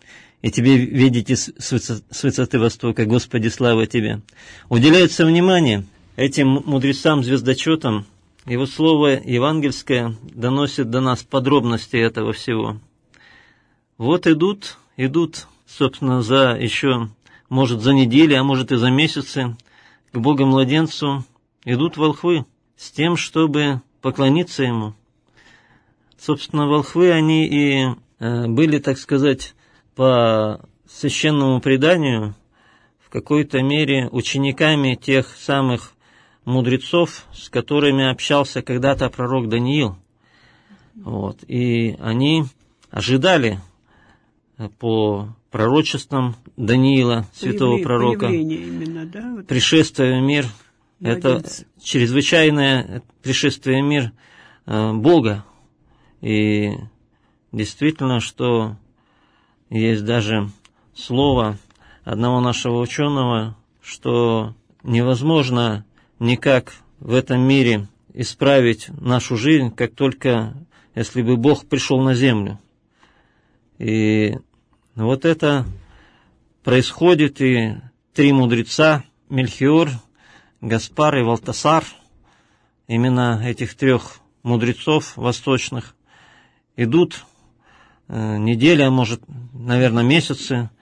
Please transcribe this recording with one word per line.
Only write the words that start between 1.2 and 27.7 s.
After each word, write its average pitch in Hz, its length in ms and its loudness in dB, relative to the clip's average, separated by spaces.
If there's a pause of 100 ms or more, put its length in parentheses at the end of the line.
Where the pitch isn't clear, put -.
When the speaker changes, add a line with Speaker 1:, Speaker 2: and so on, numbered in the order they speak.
Speaker 1:
с, - 220 -6
с - 140 -8
высо-, 113 380 -4
с - 140 -12
высоты 131 360 0
востока, 113 460 0
Господи, 117 420 0
слава 113 400 0
тебе". 110 340 -4 (480)
Уделяется 165 560 4
внимание 165 600 2 (300)
этим 135 500 2
мудрецам-звездочётам, 135 1400 0 (400)
и 120 120 -4
вот 131 120 -4
слово 151 540 2
евангельское 127 1000 -2
доносит 131 680 -4
до 127 100 0
нас 131 240 -2
подробности 127 720 0
этого 113 380 0
всего. 110 460 -6 (1160)
"Вот 160 300 0
идут, 175 500 0 (200)
идут, 160 500 -2 (180)
собственно, 131 560 -2
за 123 380 2
ещё, 120 500 -2 (400)
может, 123 320 0
за 131 120 4
недели, 135 400 6
а 131 100 2
может, 135 280 0
и 131 60 0
за 120 120 2
месяцы 135 640 -2 (560)
к 127 60 -6
Богу-младенцу 135 1080 0 (420)
идут 131 320 -2
волхвы 156 480 0 (300)
с - 160 -20
тем, 165 240 0
чтобы 147 680 0 (200)
поклониться 139 640 0
ему". 110 320 -4 (1200)
Собственно, 147 480 -4
волхвы, 151 440 2
они 156 360 2
и, 139 400 0 (320)